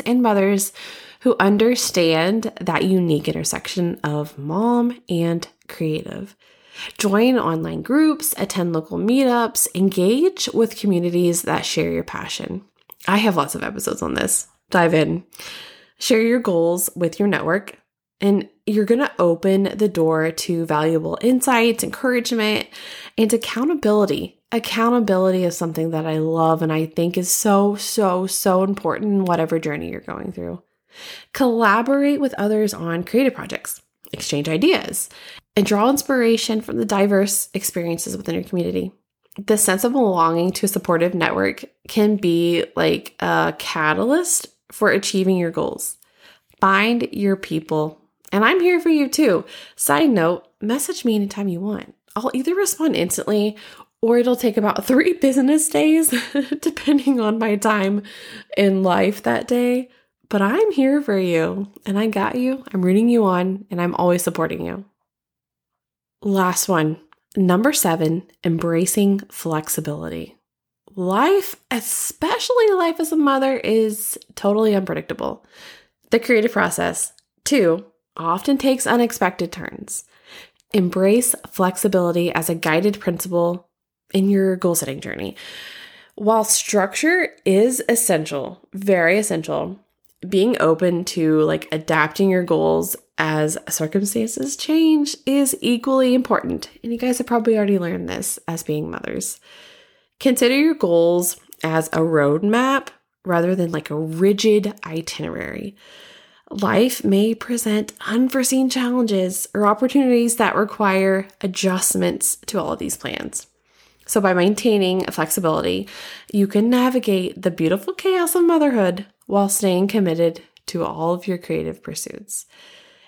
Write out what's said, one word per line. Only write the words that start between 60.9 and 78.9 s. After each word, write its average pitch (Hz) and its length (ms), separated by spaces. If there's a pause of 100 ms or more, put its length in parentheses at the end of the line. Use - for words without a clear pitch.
for 208 180
you 180 540 (120)
and 202 140
I 220 80
got 208 280
you. 254 280 (100)
I'm 185 100
rooting 196 260
you 233 160
on 185 440
and 175 120
I'm 175 140
always 175 280
supporting 170 420
you. 185 200 (1400)
Last 190 480
one. 160 320 (340)
Number 196 380
seven, 165 500 (220)
embracing 175 720 (100)
flexibility. 151 1080 (580)
Life, 196 600 (120)
especially 440 1000
life 339 280
as 320 120
a 320 60
mother, 269 400
is 220 600 (180)
totally 214 380
unpredictable. - 720 (640)
The 233 80
creative 233 320
process, 175 640 (300)
too, 196 420 (320)
often 180 400
takes 262 280
unexpected 208 680